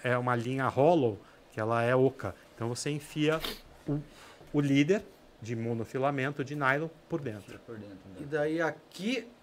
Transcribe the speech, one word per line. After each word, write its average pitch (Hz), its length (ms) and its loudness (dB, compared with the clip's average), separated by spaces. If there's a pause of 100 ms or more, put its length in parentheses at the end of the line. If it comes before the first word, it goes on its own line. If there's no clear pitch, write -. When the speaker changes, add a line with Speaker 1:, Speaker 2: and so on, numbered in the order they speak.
Speaker 1:
é 123 140 4
uma 123 180 2
linha 127 320 -2
hollow, 131 500 4 (340)
que - 80 -8
ela 117 240 2
é 123 120 4
oca. 127 400 2 (180)
Então 113 140 -6
você 123 220 -4
enfia 151 500 0 (480)
o, 147 120 0 (520)
o 147 80 2
líder 147 440 4 (380)
de 117 140 -6
monofilamento 131 880 -2
de 135 120 -8
nylon 143 320 2 (200)
por 160 140 -4
dentro. 107 380 -10
Speaker 2:
Por 113 180 -14
dentro, 101 180 -14 (140)
né? 92 100 -16
Speaker 3:
E 151 40 -10
daí 151 380 -2
aqui 196 640 -4 (160)